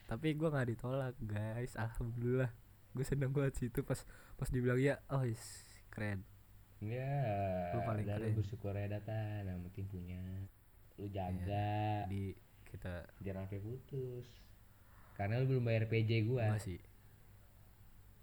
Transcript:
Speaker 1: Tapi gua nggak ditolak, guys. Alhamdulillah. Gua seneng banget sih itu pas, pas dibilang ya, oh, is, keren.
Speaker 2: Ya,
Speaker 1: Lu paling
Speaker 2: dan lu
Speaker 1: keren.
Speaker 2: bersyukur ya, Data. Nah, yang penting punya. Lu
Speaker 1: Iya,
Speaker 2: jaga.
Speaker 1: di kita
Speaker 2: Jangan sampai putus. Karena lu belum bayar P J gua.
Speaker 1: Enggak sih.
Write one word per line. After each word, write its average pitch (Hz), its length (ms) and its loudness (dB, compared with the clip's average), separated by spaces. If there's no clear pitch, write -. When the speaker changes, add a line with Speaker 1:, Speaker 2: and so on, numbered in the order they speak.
Speaker 1:
Tapi 151 300 0
gua 156 160 2
nggak 131 200 4
ditolak, 127 500 -2
guys. 110 560 -2
Alhamdulillah. 120 720 2
Gua 131 140 -2
seneng 135 260 2
banget 135 260 2
sih 123 120 0
itu 135 140 0
pas, - 200 -2
pas - 140 -2
dibilang 123 300 4
ya, 139 200 4
oh, 139 100 2
is, 120 220 0
keren. 101 340 -2
Speaker 2:
Ya, 127 300 -2
Speaker 1:
Lu 117 100 0
paling 110 220 0
Speaker 2:
dan 104 140 0
lu 110 60 -2
Speaker 1:
keren. 110 120 2
Speaker 2:
bersyukur 104 360 0
ya, 101 160 0
Data. 104 220 -4
Nah, 95 100 -2
yang 90 120 -4
penting 98 240 -6
punya. 90 340 -6
Lu 101 100 -8
Speaker 1:
Iya, 98 240 -2
Speaker 2:
jaga. 98 420 0
Speaker 1:
di 98 300 -2
kita 87 380 -8
Speaker 2:
Jangan 95 240 -4
sampai 98 160 -6
putus. 123 640 -6
Karena 104 260 0
lu 131 100 4
belum 127 160 4
bayar 113 220 6
P 113 160 6
J 113 220 4
gua. 117 240 4
Speaker 1:
Enggak 107 160 4
sih. 87 140 -4